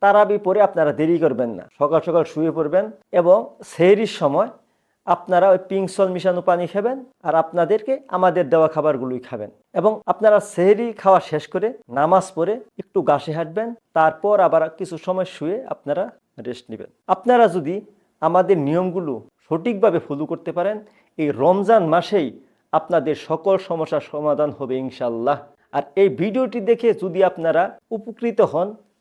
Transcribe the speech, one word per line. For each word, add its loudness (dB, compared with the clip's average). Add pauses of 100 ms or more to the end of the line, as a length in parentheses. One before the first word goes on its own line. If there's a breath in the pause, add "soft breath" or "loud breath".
তারাবি 4
পড়ে 2
আপনারা 0
দেরি 2
করবেন 0
না, -14 (160)
সকাল 2
সকাল 2
শুয়ে -2
পড়বেন 0 (260)
এবং 4 (340)
সেহরির 2
সময় 0 (580)
আপনারা 2
ওই 4 (100)
পিংসল -2
মিশানো -2
পানি 0
খাবেন, -2 (300)
আর 0 (100)
আপনাদেরকে -2 (140)
আমাদের 2 (100)
দেওয়া 4
খাবারগুলোই -2
খাবেন। -10 (300)
এবং 2 (200)
আপনারা 2 (140)
সেহরি 2
খাওয়া 4 (100)
শেষ -4 (100)
করে -2 (220)
নামাজ 2 (100)
পড়ে -2 (280)
একটু -4 (100)
ঘাসে 0
হাঁটবেন, -6 (280)
তারপর 2 (120)
আবার 2 (180)
কিছু -10 (100)
সময় -4
শুয়ে -6 (160)
আপনারা -6 (440)
রেস্ট -12
নেবেন। -14 (180)
আপনারা 4 (100)
যদি -4 (460)
আমাদের 2 (100)
নিয়মগুলো -2 (320)
সঠিকভাবে 0
ফলো -6
করতে -8
পারেন, -4 (400 soft breath)
এই -2 (140)
রমজান 4 (100)
মাসেই 0 (440 soft breath)
আপনাদের 0 (120)
সকল 0 (120)
সমস্যার -4
সমাধান 0
হবে -6 (120)
ইনশাআল্লাহ। -4 (340 soft breath)
আর -2 (120)
এই 4 (120)
ভিডিওটি -2 (100)
দেখে 2
যদি -4
আপনারা 0 (280)
উপকৃত -4
হন 0 (340)